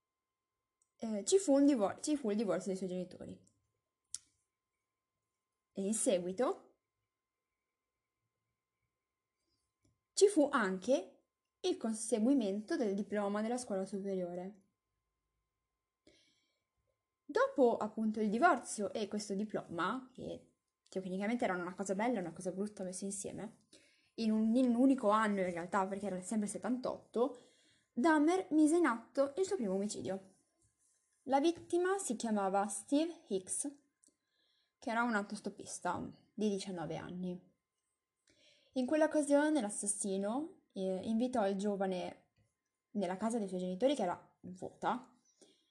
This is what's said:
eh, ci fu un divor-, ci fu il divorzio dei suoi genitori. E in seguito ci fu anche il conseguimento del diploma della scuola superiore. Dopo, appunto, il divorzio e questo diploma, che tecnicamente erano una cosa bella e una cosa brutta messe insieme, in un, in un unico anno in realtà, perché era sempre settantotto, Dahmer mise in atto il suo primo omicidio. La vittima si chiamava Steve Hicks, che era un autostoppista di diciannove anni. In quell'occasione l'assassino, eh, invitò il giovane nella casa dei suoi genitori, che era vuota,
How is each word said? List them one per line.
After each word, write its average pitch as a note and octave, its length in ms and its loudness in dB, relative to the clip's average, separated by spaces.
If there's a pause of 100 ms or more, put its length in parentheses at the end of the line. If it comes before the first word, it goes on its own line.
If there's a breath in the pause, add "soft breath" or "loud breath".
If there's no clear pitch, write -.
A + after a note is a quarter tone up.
(960)
eh, G#3+ 280 -4
ci G4 140 4
fu D4 160 4
un C#4+ 120 8
divor-, A3+ 340 4
ci D4+ 160 0
fu A3 140 -2
il G3+ 60 2
divorzio F#3+ 320 0
dei F#3 80 -2
suoi F#3+ 120 -6
genitori. F3+ 500 -8 (2500)
E G3 60 -4
in G#3 120 -2
seguito F#3+ 800 -2 (3500)
ci G4+ 160 8
fu C#4+ 240 4
anche A#3 580 0 (500)
il F4+ 160 0
conseguimento A3 1000 0
del G3+ 180 0
diploma G3+ 480 -2
della A#3+ 160 -2
scuola F#3+ 260 -4
superiore. F#3+ 800 -6 (2500 soft breath)
Dopo, D4 540 4
appunto, G#3+ 420 -2
il G#3+ 100 2
divorzio A#3+ 640 2
e G#3 160 -4
questo G#3 260 -6
diploma, G3+ 800 -4
che - 400 -12 (480)
tecnicamente G3+ 440 -2
erano F#3 180 -2
una F3+ 120 -6
cosa G3 200 -4
bella A3 240 0
e - 20 -2
una E3 120 -6
cosa F3 200 -8
brutta G3+ 320 -6
messe F#3 200 -8
insieme, - 580 -10 (540 soft breath)
in A3 140 0
un, A3 240 2
in B3+ 120 6
un A#3+ 100 4
unico B3+ 340 4
anno G#3+ 300 2
in F3+ 100 0
realtà, F#3 360 -2
perché G3+ 200 -6
era F#3 140 -4
sempre G#3 260 -2
settantotto, - 920 -4 (520 loud breath)
Dahmer D#4+ 580 4
mise D#4 260 6
in E4+ 100 6
atto C4+ 500 0
il F#4+ 80 0
suo F#4+ 120 -2
primo G3 180 0
omicidio. G3 580 -4 (920)
La C4+ 160 2
vittima F4 580 2
si B3 180 -4
chiamava G3+ 520 2
Steve D#4+ 600 -2
Hicks, G3+ 420 -4 (1080)
che - 120 -10
era A3+ 120 0
un A#3+ 120 2
autostoppista G3+ 840 -4 (320)
di G#3+ 160 0
diciannove F3+ 480 -4
anni. F3+ 560 -8 (1200 soft breath)
In B3+ 140 -2
quell'occasione D4+ 760 2
l'assassino, G#3 1000 -4 (100)
eh, F#3+ 320 -4
invitò A3+ 440 0
il G3 80 0
giovane F#3+ 640 -2 (720)
nella F#3+ 240 -2
casa A3+ 220 -2
dei G3+ 100 -2
suoi F3+ 120 -4
genitori, F#3 340 0
che A3+ 80 -2
era - 380 -4
vuota, - 680 -6 (640 soft breath)